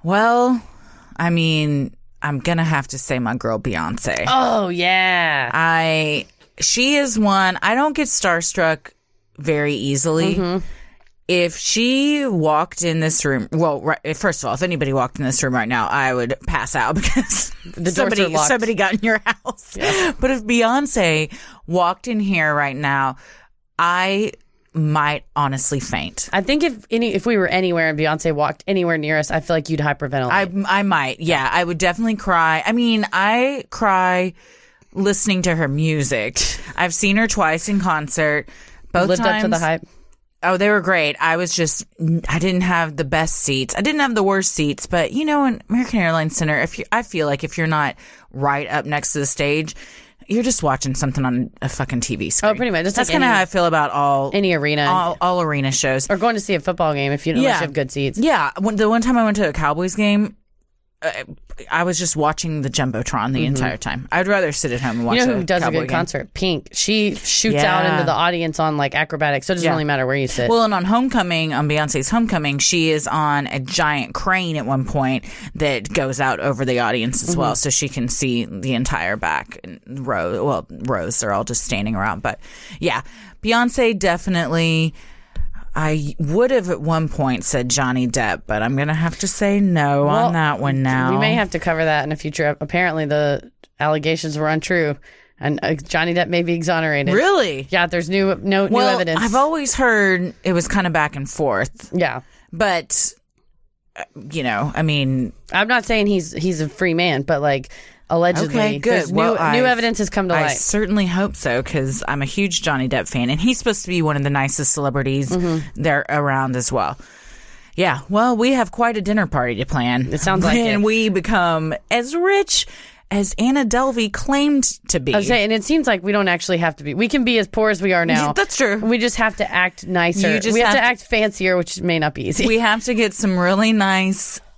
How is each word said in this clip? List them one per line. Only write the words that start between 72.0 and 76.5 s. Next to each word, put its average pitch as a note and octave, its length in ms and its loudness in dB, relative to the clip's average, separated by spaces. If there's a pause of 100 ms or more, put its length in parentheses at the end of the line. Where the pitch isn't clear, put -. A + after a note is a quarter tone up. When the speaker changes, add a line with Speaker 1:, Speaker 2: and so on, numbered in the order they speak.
Speaker 1:
Homecoming, F3 480 0
she D#3+ 320 2
is D3+ 180 0
on D3 400 0
a C#3 120 -6
giant D3 560 -2
crane F#3 400 -2
at C#3 100 -4
one C3+ 200 0
point C3 380 -2 (320)
that C#3 360 -2
goes C3+ 280 -2
out C3 200 0
over B2+ 260 -2